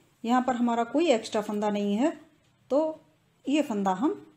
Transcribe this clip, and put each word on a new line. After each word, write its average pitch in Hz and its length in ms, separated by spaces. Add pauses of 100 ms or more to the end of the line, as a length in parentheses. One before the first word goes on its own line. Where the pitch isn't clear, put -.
(240)
यहाँ 247 180
पर 254 140
हमारा 233 300
कोई 302 240
extra 226 320
फंदा 208 280
नहीं 202 260
है, 269 140 (600)
तो 311 300 (440)
ये 285 160
फंदा 202 320
हम 285 320 (120)